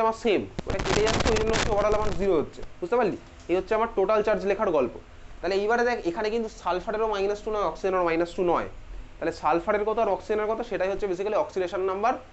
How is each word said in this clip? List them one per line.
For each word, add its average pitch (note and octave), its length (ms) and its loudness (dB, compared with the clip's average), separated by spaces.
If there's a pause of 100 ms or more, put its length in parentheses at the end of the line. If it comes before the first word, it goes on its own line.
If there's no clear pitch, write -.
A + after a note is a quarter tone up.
আমার A3 180 2
সেম, F#3+ 180 4 (260)
ওটা - 180 -2
কেটে F#4 220 4
যাচ্ছে, A3+ 260 2
ওই A3 80 4
জন্য A3 160 0
হচ্ছে - 180 0
overall G#3 240 4
আমার G#3 120 2 (100)
জিরো G3 200 4
হচ্ছে, - 200 -6 (200)
বুঝতে F3+ 180 0
পারলি? F#3 180 2 (340)
এই E3+ 80 4
হচ্ছে F#3 200 -2
আমার A#3 200 0
টোটাল G#3 280 4
চার্জ G#3 140 2 (100)
লেখার G3+ 260 2
গল্প। B2+ 180 2 (460)
তাহলে F3+ 200 0
এইবারে A#3 280 2
দেখ A#3 100 0 (120)
এখানে G#3 240 -2
কিন্তু A3+ 140 -2 (120)
সালফারেরও G#3+ 540 -2
মাইনাস G3+ 300 0
টু A3 100 -4
নয়, G3+ 160 0
অক্সিজেনেরও F#3 380 0
মাইনাস E3+ 280 2
টু G3 60 0 (100)
নয়। A2 160 0 (480)
তাহলে D#3+ 240 -4
সালফারের F#3 480 2
কত G#3+ 160 0
আর G#3 120 0
অক্সিজেনের G#3+ 340 -2
কত A3+ 100 -2 (100)
সেটাই F#3 220 0
হচ্ছে G3 180 -4
basically G3 340 -2
অক্সিডেশন F#3 460 -4
নাম্বার, G#3+ 240 0 (180)